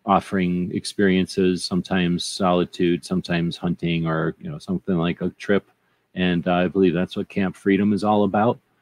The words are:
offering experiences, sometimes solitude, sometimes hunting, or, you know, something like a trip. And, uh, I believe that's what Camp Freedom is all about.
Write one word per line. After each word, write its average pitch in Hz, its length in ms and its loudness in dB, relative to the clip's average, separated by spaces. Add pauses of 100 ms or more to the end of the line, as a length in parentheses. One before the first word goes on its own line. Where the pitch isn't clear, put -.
offering 90 680 0
experiences, 92 920 0
sometimes 90 640 -2
solitude, 90 800 0
sometimes 85 500 -2
hunting, 85 500 -2
or, 80 320 -2
you 87 120 -12
know, 73 80 -10
something 90 400 -4
like 85 240 -2
a 90 160 -4
trip. 98 260 0 (500)
And, 90 320 0
uh, 90 100 2
I 90 120 2
believe 95 240 4
that's 90 240 -2
what 101 140 -8
Camp 95 260 -4
Freedom 101 380 2
is 95 100 -2
all 104 200 4
about. 104 340 2 (240)